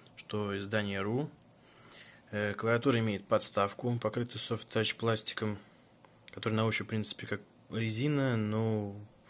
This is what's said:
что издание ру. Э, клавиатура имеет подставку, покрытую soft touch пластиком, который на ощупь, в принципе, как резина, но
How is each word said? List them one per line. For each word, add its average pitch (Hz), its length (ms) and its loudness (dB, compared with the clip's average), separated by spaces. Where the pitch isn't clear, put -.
что 104 400 -2
издание 101 460 0
ру. 123 280 -2
Э, 104 220 0
клавиатура 117 460 2
имеет 107 260 0
подставку, 110 720 2
покрытую 120 420 -2
soft - 320 -4
touch 110 240 2
пластиком, 107 600 0
который 110 220 -2
на 110 140 4
ощупь, 107 180 0
в - 40 -12
принципе, - 360 -2
как 104 160 -4
резина, 120 640 2
но 107 580 0